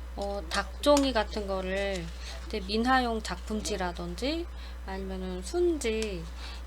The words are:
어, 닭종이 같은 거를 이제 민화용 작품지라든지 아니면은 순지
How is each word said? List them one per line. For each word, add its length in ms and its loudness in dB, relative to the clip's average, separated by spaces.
어, 340 -4
닭종이 640 6
같은 360 0
거를 580 0
이제 140 -2
민화용 640 4
작품지라든지 1200 -2
아니면은 560 -4
순지 800 2